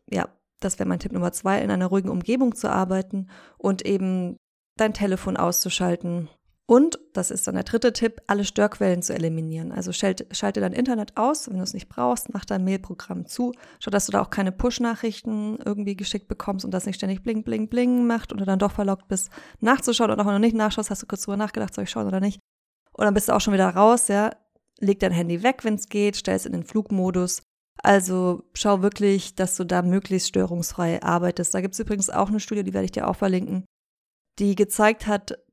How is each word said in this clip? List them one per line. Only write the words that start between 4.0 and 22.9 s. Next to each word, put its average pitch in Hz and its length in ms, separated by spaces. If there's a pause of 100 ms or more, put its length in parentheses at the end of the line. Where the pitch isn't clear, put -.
dein 214 160
Telefon 185 460
auszuschalten. 175 880 (380)
Und, 285 320 (160)
das 185 160
ist - 160
dann 185 80
der 185 100
dritte 226 300
Tipp, 226 320
alle 202 180
Störquellen 196 560
zu - 140
eliminieren. 160 580
Also 180 200
schalt-, 185 340 (100)
schalte 202 240
dein 185 140
Internet 240 420
aus, 262 320
wenn 190 80
du 185 60
es 185 100
nicht 190 160
brauchst, 247 460
mach 196 100
dein 190 180
Mailprogramm 185 640
zu, 247 280 (260)
schau, - 120
dass 202 140
du 202 80
da 202 80
auch - 80
keine 190 240
Push-Nachrichten 220 1120
irgendwie 202 320
geschickt 196 320
bekommst 190 380
und 190 60
das 185 120
nicht 190 120
ständig 190 260
bling, 220 200
bling, 220 280
bling 247 360
macht 233 240
und 202 80
du 190 60
dann 190 140
doch 202 140
verlockt 196 360
bist, - 220 (300)
nachzuschauen. 233 500
Und 214 100
auch 202 60
wenn 202 80
du 202 60
nicht 226 140
nachschaust, 214 360
hast 190 100
du - 60
kurz - 160
drüber 202 160
nachgedacht, 208 340
soll 202 120
ich - 60
schauen 214 160
oder 190 140
nicht? 202 180 (540)